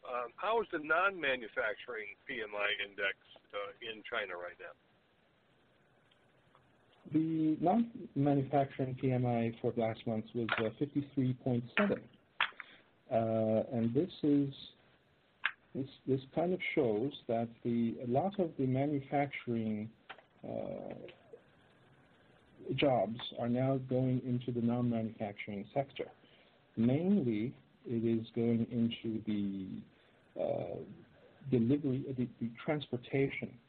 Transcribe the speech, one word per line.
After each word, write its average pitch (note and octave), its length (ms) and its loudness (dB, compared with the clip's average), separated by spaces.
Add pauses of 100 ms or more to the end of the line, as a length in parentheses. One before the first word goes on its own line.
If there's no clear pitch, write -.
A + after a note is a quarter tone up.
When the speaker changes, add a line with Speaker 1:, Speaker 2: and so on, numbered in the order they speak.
Speaker 1:
um, B2 320 -6
how A3 240 0
is G3+ 120 -2
the E3+ 60 -4
non-manufacturing C3 1300 -2 (180)
P B2+ 160 -8
M G#2 120 -10
I G2+ 140 0 (160)
index, G2+ 320 -4 (380)
uh, G2+ 260 -6
in A2 300 -12
China G#2 260 -4
right F2 240 -12
now? E2+ 140 -16 (2500)
Speaker 2:
The D#3 480 2
non-manufacturing C#3+ 1400 2
P C3 120 2
M B2 140 2
I A#2 340 2
for A#2+ 160 0
last A2+ 300 -2
month A2 180 -2 (100)
was, A#2 140 0 (100)
uh, A2 200 2
fifty-three C#3 560 0 (100)
point B2 200 2 (120)
seven. G3+ 240 2 (1120)
Uh, A2 500 4 (100)
and A#2 200 2
this D#3+ 180 2 (120)
is, C#3+ 300 4 (1200)
this, C3+ 140 -4 (180)
this C3 140 2 (140)
kind F3 180 2
of F3+ 80 -2 (140)
shows B2 380 2 (160)
that A#2 200 0 (160)
the, A#2 400 2
a A#2+ 60 -4
lot E3+ 280 2
of E3+ 200 0
the C3+ 80 2
manufacturing, C3 1200 0 (580)
uh, G1+ 460 -6 (1800)
jobs A#2+ 420 4 (220)
are A#2+ 80 0
now C3 300 2 (120)
going B2+ 340 2
into B2 280 -2
the A#2+ 120 0
non-manufacturing A2 1000 -2 (100)
sector. - 320 -4 (680)
Mainly, C3 760 4 (320)
it A#2 200 -2
is A2+ 200 2 (120)
going A#2 340 4
into A#2 560 0
the, G2 1120 -4
uh, - 360 -2 (760)
delivery, C3 580 2
uh, C3+ 80 -4
the, A#2+ 120 -2 (120)
the A#2 80 -2 (160)
transportation C3+ 840 -2 (180)